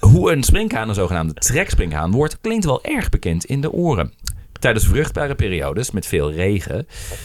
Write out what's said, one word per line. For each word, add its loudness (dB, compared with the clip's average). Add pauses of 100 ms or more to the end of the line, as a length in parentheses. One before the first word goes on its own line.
hoe 8
een 2
sprinkhaan 2
een -2
zogenaamde -2
treksprinkhaan 0
wordt, 0
klinkt -2
wel 0
erg -2
bekend 0
in -4
de -4
oren. 0 (480)
Tijdens 2
vruchtbare 0
periodes -2
met -6
veel 0
regen -2 (380)